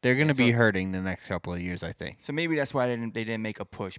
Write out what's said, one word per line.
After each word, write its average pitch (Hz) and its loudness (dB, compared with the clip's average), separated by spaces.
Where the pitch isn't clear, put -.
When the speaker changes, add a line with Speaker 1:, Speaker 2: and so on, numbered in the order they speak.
Speaker 1:
They're 123 6
gonna 147 4
Speaker 2:
Yeah, 131 4
Speaker 1:
be 120 6
Speaker 2:
so 117 4
Speaker 1:
hurting 95 4
the 95 -4
next 92 -6
couple 90 -6
of 87 -4
years, 87 -6
I 82 -6
think. - -12
Speaker 2:
So - -12
maybe 160 0
that's 143 -2
why 127 2
they 123 0
didn't, 117 -6
they 113 -4
didn't 110 -4
make 110 -6
a 101 -6
push. - -10